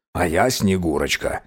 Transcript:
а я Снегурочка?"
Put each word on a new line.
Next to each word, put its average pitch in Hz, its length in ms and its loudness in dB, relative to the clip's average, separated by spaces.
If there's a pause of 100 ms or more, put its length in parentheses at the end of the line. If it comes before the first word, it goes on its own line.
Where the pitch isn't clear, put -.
(140)
а 85 120 0
я 92 240 2
Снегурочка?" 85 960 0